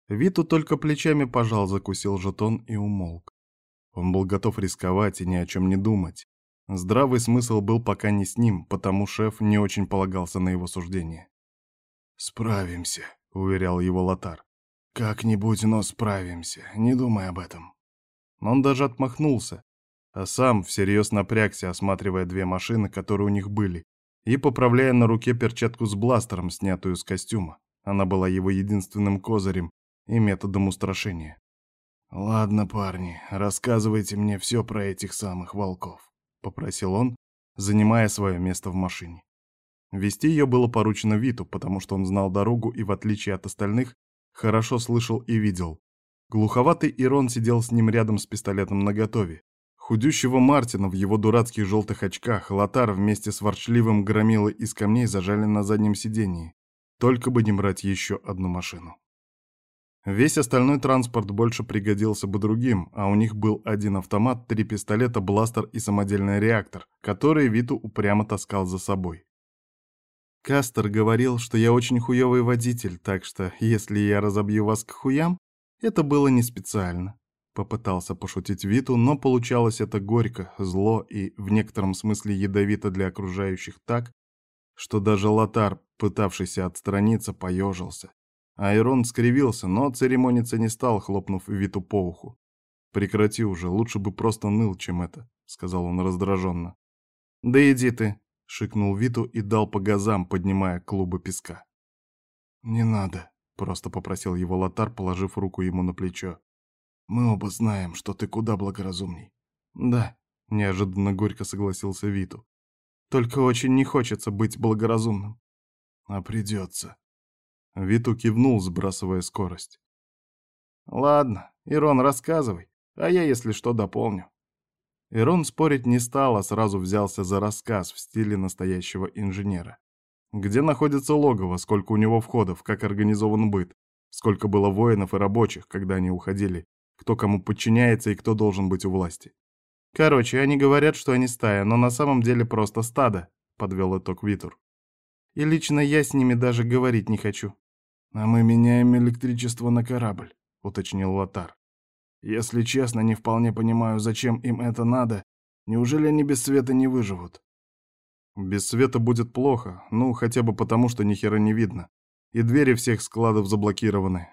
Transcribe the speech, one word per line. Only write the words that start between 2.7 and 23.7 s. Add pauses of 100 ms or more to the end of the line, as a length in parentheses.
умолк. (580)
Он
был
готов
рисковать
и
ни
о
чем
не
думать. (440)
Здравый
смысл
был
пока
не
с
ним,
потому
шеф
не
очень
полагался
на
его
суждение. (920)
"Справимся", (280)
уверял
его
Лотар. (500)
"Как-нибудь,
но
справимся, (100)
не
думай
об
этом". (680)
Он
даже
отмахнулся, (480)
а
сам
всерьез
напрягся,
осматривая
две
машины,
которые
у
них
были, (420)